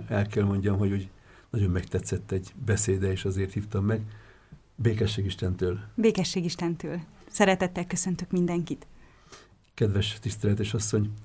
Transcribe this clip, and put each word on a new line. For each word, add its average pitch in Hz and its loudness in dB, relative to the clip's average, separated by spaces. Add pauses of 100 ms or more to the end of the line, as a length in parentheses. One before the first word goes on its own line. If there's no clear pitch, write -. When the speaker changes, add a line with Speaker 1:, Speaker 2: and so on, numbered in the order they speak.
Speaker 1:
el 104 0
kell 104 2
mondjam, 101 2
hogy 98 4
úgy 98 -2 (400)
nagyon 101 2
megtetszett 92 -2
egy 92 -4 (120)
beszéde, 95 2
és 95 -2
azért 95 -2
hívtam 101 -2
meg. 110 2 (720)
Békesség 107 0
Istentől. 90 -2 (160)
Speaker 2:
Békesség 190 2
Istentől. 170 -4 (320)
Szeretettel 185 2
köszöntök 180 -2
mindenkit. 175 0 (840)
Speaker 1:
Kedves, 101 0
tiszteletes 104 0
asszony, 104 0 (100)